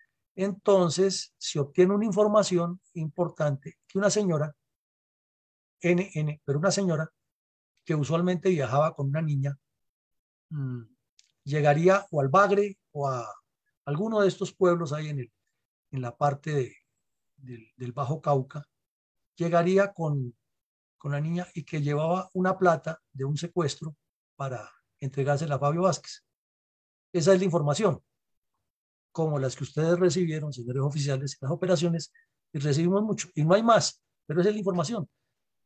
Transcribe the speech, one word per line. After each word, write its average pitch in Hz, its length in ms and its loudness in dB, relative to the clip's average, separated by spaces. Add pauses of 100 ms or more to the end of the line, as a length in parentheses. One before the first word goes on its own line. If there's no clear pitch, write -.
(360)
Entonces, 190 1000 2
se - 220 -6
obtiene 180 340 4
una 208 120 0
información 185 760 2 (140)
importante 156 920 -4
que - 100 -8
una 202 120 2
señora, 165 460 0 (1300)
N 175 320 0
N, 151 320 -4
pero 143 140 -2
una 185 120 2
señora 165 380 -2 (720)
que 160 120 -2
usualmente 170 540 0
viajaba 147 440 0
con 139 140 -6
una 147 140 -2
niña, 143 360 -2 (920)
mm, 131 320 -8 (640)
llegaría 151 680 4
o 151 100 0
al 139 80 0
Bagre 196 480 2 (140)
o 143 160 -4
a 120 200 -6 (580)
alguno 208 360 -2
de 196 60 4
estos 185 260 -4
pueblos 170 400 0
ahí 151 160 -6
en 147 100 -6
el, 120 120 -12 (600)
en 131 100 -6
la 120 140 -8
parte 143 380 -2
de, 135 220 -4 (600)
del, 123 380 -20
del 123 160 -12
Bajo 139 300 -6
Cauca, 143 440 -2 (720)
llegaría 175 580 2
con, 143 420 -4 (600)
con 143 140 -8
la 143 80 -4
niña 170 340 -4
y 165 100 -10
que 156 180 -6
llevaba 160 520 -2
una 180 240 0
plata 165 440 0 (100)
de 135 140 -8
un 147 100 -2
secuestro 160 600 -4 (420)
para 127 320 -8 (300)
entregársela 143 560 -2
a 135 40 -4
Fabio 147 220 0
Vázquez. - 420 -2 (880)
Esa 180 220 4
es 185 60 6
la 196 60 0
información, 156 560 0 (1120)
como 156 280 -2
las 131 160 -4
que - 80 -10
ustedes 165 340 0
recibieron, 160 560 0
señores 123 300 -4
oficiales, 139 500 -2
en - 140 -10
las 143 40 -2
operaciones, 170 600 0 (420)
y 151 60 -6
recibimos 165 420 2
mucho, 214 320 -4
y 151 100 0
no 160 100 6
hay 214 100 4
más, 226 400 4 (220)
pero 170 160 -2
esa 190 80 2
es 214 60 0
la 214 40 -6
información. 180 500 -4 (560)